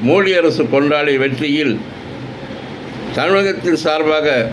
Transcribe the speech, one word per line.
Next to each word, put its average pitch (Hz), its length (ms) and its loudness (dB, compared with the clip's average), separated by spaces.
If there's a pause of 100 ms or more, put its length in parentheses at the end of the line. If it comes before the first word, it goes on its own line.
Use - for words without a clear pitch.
மோடி 190 340 4
அரசு 156 240 2 (100)
கொண்டாடிய 147 500 2
வெற்றியில் 139 500 0 (1400)
தமிழகத்தின் 180 680 0
சார்பாக 156 440 2 (240)